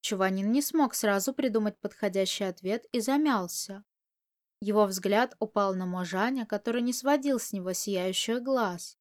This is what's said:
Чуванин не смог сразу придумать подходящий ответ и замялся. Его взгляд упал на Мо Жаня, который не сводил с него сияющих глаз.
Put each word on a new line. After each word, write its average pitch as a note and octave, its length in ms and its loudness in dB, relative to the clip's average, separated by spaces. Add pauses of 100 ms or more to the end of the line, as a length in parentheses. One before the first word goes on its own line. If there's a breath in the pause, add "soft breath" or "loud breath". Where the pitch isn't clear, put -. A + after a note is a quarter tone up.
Чуванин F#3+ 500 0
не C4+ 100 4
смог C#4+ 340 2
сразу G3+ 380 2
придумать G#3+ 460 0
подходящий F#3+ 680 -2
ответ F#3 460 -4
и B3 80 -2
замялся. A3 840 0 (760)
Его G#3 280 4
взгляд G3 520 0
упал G3+ 360 0
на F#3 100 -4
Мо F3+ 180 -4
Жаня, G#3+ 440 -2
который A3+ 340 -2
не A#3+ 120 0
сводил C4+ 460 0
с - 140 -12
него F#3 200 -4
сияющих F#3+ 680 -2
глаз. A#3+ 600 -2